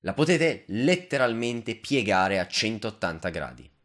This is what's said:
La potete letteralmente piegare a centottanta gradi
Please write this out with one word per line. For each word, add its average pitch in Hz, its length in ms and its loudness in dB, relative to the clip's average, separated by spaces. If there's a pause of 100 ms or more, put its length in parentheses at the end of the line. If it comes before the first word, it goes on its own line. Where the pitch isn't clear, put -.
La 95 140 -6
potete 156 540 2
letteralmente 120 1080 0
piegare 98 640 2
a 90 60 0
centottanta 104 840 -4
gradi 64 420 -10 (140)